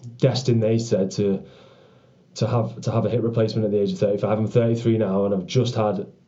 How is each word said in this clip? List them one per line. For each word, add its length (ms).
destined, 440
they 180
said, 320
to, 320
to 120
have, 340
to 100
have 140
a 40
hip 140
replacement 420
at 60
the 100
age 120
of 40
thirty-five. 400
I'm 100
thirty-three 520
now, 260
and 80
I've 140
just 260
had 340